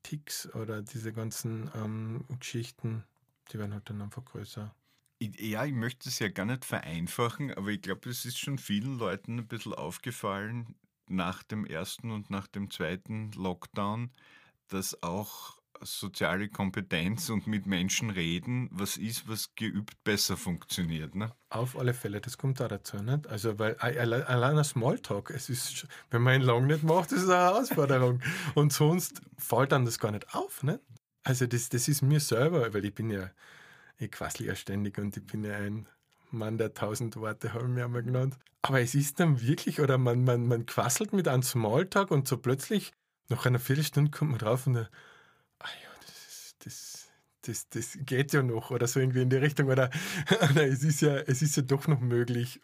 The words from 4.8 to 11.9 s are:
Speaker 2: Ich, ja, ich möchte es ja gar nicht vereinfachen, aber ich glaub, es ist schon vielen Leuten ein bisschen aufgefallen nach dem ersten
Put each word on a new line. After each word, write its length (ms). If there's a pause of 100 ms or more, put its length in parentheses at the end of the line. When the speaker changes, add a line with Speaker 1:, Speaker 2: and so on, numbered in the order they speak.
Speaker 2:
Ich, 220
ja, 260
ich 80
möchte 360
es 100
ja 100
gar 160
nicht 180
vereinfachen, 920
aber 140
ich 120
glaub, 240
es 200
ist 120
schon 220
vielen 400
Leuten 400
ein 80
bisschen 260
aufgefallen 1000 (320)
nach 340
dem 240
ersten 460